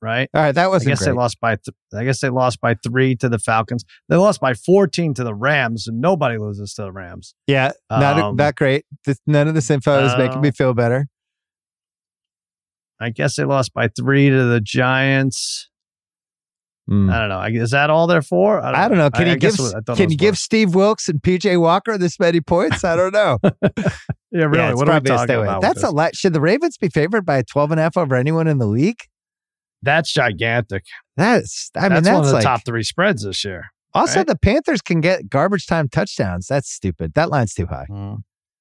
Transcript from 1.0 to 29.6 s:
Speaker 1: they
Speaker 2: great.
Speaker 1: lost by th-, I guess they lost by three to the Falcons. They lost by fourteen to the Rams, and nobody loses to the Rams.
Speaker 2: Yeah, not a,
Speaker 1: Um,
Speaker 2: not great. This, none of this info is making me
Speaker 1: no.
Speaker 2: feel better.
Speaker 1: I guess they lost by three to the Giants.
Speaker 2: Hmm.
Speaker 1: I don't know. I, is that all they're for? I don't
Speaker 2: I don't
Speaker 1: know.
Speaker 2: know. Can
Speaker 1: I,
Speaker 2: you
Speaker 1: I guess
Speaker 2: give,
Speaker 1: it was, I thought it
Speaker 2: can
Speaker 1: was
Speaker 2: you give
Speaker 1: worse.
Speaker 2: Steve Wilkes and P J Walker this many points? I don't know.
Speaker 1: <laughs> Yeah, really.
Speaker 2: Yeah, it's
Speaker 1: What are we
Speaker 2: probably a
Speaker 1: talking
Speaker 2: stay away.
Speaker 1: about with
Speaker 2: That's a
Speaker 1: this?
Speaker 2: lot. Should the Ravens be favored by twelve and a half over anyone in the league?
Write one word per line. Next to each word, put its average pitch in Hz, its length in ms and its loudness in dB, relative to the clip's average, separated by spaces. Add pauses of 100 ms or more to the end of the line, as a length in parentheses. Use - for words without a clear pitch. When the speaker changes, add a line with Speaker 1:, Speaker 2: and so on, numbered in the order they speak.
Speaker 1:
they - 60 0
Speaker 2:
great. 127 100 0
Speaker 1:
lost 123 240 -2
by 110 160 0
th-, - 180 -14 (180)
I 107 120 -6
guess 131 160 -2
they 139 80 -2
lost 127 320 0
by 117 140 0
three 131 420 0
to 131 100 -2
the 117 120 0
Falcons. 113 440 -2 (240)
They - 80 0
lost 190 240 2
by 127 140 0
fourteen 170 640 0
to 127 100 -4
the 110 100 -6
Rams, 120 520 -2
and 113 120 -6
nobody 143 380 0
loses 104 380 -8
to 107 80 -10
the 95 100 -12
Rams. 87 420 -16 (100)
Speaker 2:
Yeah, 139 260 2 (200)
not 139 260 2
a, 165 100 2
Speaker 1:
Um, 147 100 -4
Speaker 2:
not 147 180 2
great. 143 300 0 (200)
This, 139 220 -2
none 147 220 2
of 160 60 -2
this 151 140 0
info 143 360 2
is 127 120 2
making 127 220 0
me 143 80 2
Speaker 1:
no. 139 60 0
Speaker 2:
feel 131 200 0
better. 120 340 0 (1900)
Speaker 1:
I 113 100 -4
guess 139 260 -2
they 147 80 -2
lost 135 300 0
by 113 160 0
three 139 400 2
to 131 160 4
the 120 160 2
Giants. 131 1080 -2 (1160)
Speaker 2:
Hmm. 98 220 2
Speaker 1:
I 113 100 0
don't 107 100 -2
know. 95 100 -6
I, 101 100 -4
is 113 220 -2
that 143 180 2
all 165 180 2
they're 170 140 2
for? 185 400 0
I - 100 -6
don't 123 40 0
Speaker 2:
I 180 140 2
don't 220 80 2
Speaker 1:
know. 160 80 4
Speaker 2:
know. 139 60 2
Can 117 120 0
Speaker 1:
I, 175 40 0
Speaker 2:
you 175 60 2
Speaker 1:
I - 40 -2
guess 202 160 2
Speaker 2:
give, 190 60 -4
Speaker 1:
it 135 40 -2
was, 110 100 -2
I 104 80 -8
thought 120 120 -6
it - 40 -6
Speaker 2:
can 190 80 4
Speaker 1:
was 165 80 2
Speaker 2:
you 151 40 -2
give 190 160 2
Speaker 1:
worse. - 80 -6
Speaker 2:
Steve 220 340 2
Wilkes 202 340 2
and 151 140 -2
P 185 140 2
J 180 200 2
Walker 180 400 2
this 180 220 -2
many 170 220 2
points? 180 440 0
I 170 100 0
don't 185 180 0
know. 180 300 2
Speaker 1:
<laughs> 190 60 4 (840)
Yeah, 165 100 2
really. 147 120 2
Speaker 2:
Yeah, 117 140 2
it's 120 60 -2
Speaker 1:
What 143 120 2
are 165 40 4
we - 20 -
Speaker 2:
probably 135 160 0
a - 20 2
Speaker 1:
talking 120 140 0
Speaker 2:
stay 131 80 2
away. 113 100 0
Speaker 1:
about 98 160 -2
with 208 60 2
Speaker 2:
That's 339 160 -2
a - 20 2
Speaker 1:
this? 208 80 -2
Speaker 2:
lot. 151 220 0
Should 185 180 0
the 156 80 0
Ravens 262 340 0
be - 140 -2
favored 185 340 0
by 139 200 0
twelve 147 260 0
and 160 100 0
a 156 40 2
half 160 140 0
over 143 180 0
anyone 156 320 0
in 151 100 2
the 123 80 0
league? 135 320 0 (840)